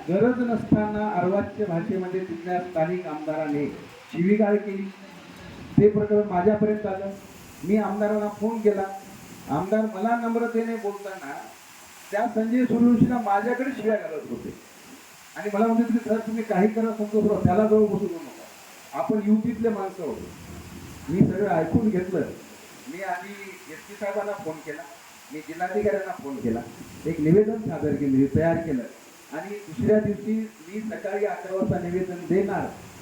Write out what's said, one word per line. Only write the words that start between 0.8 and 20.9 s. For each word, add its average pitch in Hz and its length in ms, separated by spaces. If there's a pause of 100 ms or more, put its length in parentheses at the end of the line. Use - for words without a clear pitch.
अर्वाच्य 202 440
भाषेमध्ये 180 560
तिथल्या 180 400
स्थानिक 175 460
आमदाराने 151 600 (460)
शिवीगाळ 208 440
केली. 196 360 (840)
ते 208 100
प्रकरण 208 420
माझ्यापर्यंत 208 560
आलं. 196 240 (540)
मी 196 120
आमदारांना 208 520
फोन 220 320
केला. 208 240 (640)
आमदार 190 300
मला 220 360
नम्रतेने 226 600
बोलताना 196 560 (800)
त्या 214 240
संजय 226 300
सूर्यवंशीला 240 540
माझ्याकडे 226 580
शिव्या 214 200
घालत 135 340
होते 113 240 (840)
आणि 202 180
मला 214 120
म्हणत 226 260
होते, 233 160
"सर, 214 80
तुम्ही 220 260
काही 202 260
करा, 220 300
संतोषराव, 208 460
त्याला 214 220
जवळ 214 200
बसू 190 200
देऊ - 100
नका, - 840
आपण 214 280
युतीतले 220 420
माणसं 190 340
आहोत." 147 140 (920)